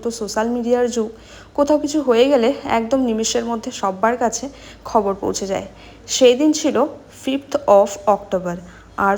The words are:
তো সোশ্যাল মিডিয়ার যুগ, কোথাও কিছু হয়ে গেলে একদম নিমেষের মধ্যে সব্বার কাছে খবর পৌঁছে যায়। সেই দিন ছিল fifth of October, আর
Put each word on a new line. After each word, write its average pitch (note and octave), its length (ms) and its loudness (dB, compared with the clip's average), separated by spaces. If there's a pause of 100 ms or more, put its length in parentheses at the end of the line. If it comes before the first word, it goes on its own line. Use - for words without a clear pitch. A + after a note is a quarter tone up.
তো A#3 60 -6 (100)
সোশ্যাল G#3+ 360 -4
মিডিয়ার A#3+ 300 0 (100)
যুগ, A3 140 -2 (480)
কোথাও D4 260 4
কিছু D4+ 240 -2
হয়ে A#3+ 240 4
গেলে A#3+ 180 4 (280)
একদম A#3 300 0
নিমেষের A3+ 440 -2
মধ্যে A#3 180 -6 (120)
সব্বার G3 320 0 (100)
কাছে A3+ 220 -2 (440)
খবর G3 320 0
পৌঁছে F#3+ 300 -4
যায়। G3 160 -4 (480)
সেই B3+ 260 6
দিন D#4 80 4 (100)
ছিল B3+ 160 0 (480)
fifth C4+ 320 -4 (240)
of G#3 100 4 (260)
October, F3 400 -6 (520)
আর G3 100 2